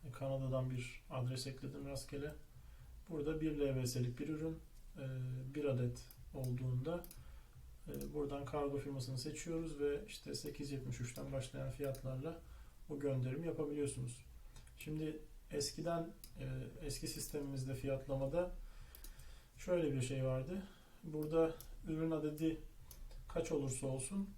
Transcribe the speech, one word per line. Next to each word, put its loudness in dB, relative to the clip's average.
E, -6
Kanada'dan 4
bir -2
adres 0
ekledim -4
rastgele. -2
Burada 2
bir 4
L 6
B 4
S'lik 2
bir 0
ürün, 0
e, -6
bir 2
adet 4
olduğunda, 2
e, -4
buradan 2
kargo 2
firmasını -2
seçiyoruz -2
ve 4
işte -6
sekiz -4
yetmiş -2
üçten -4
başlayan -2
fiyatlarla -2
bu -2
gönderimi 4
yapabiliyorsunuz. 0
Şimdi 0
eskiden, 0
e, -2
eski -2
sistemimizde -2
fiyatlamada 2
şöyle 6
bir 4
şey 2
vardı. 2
Burada 6
ürün 4
adedi 4
kaç 2
olursa 2
olsun 2